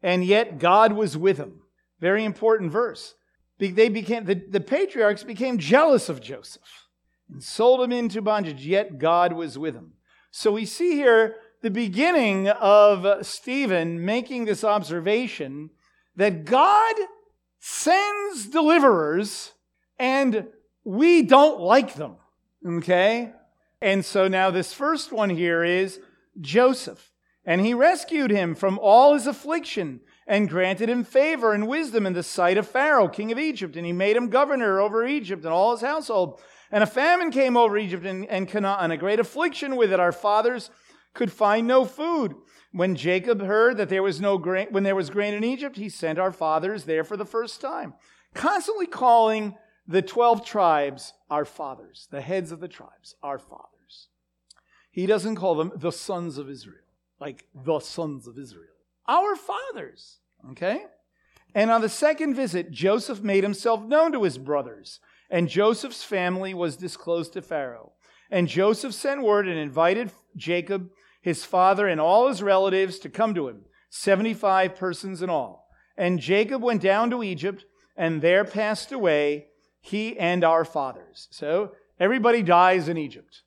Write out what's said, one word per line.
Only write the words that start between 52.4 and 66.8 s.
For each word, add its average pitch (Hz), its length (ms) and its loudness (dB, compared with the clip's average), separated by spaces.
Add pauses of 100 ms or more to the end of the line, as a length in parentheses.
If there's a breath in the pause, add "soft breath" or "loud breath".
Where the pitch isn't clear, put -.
of 156 80 -16
the 175 80 -14
tribes, - 540 -20
our 139 160 -8
fathers. - 720 -20 (800)
He 180 160 -6
doesn't 208 300 -2
call 175 180 0
them 160 200 -4
the 170 160 -6
sons 175 460 -10
of 139 140 -14
Israel, 107 340 -20 (340)
like 139 360 -16
the 147 260 -4
sons 143 480 -12
of 117 100 -20
Israel. 107 380 -20 (320)
Our 381 260 2
fathers, 392 840 -12 (320)
okay? 208 340 -6 (680)
"And 220 160 2
on 226 100 4
the 220 80 -2
second 302 460 0
visit, 180 360 -4
Joseph 202 520 -2
made 196 220 2
himself 208 380 -2
known 302 300 2
to 240 120 -2
his 147 120 -2
brothers, 131 640 -8 (300 soft breath)
and 175 180 0
Joseph's 220 560 -2
family 185 480 -4
was 170 240 -4
disclosed 170 560 -6